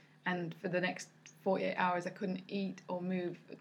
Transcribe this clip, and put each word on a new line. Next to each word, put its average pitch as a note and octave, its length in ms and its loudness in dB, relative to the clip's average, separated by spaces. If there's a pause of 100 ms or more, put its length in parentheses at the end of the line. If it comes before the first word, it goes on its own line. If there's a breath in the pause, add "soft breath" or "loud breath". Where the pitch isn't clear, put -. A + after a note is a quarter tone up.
(260 soft breath)
And F3 340 0
for - 60 -2
the F3 140 2
next F3+ 260 0 (380)
forty-eight F#3 320 4
hours, F3+ 280 2
I F3+ 60 -6
couldn't F#3 380 -2
eat F#3+ 400 -2
or F3+ 120 -4
move F3+ 380 0 (100)
or - 120 -14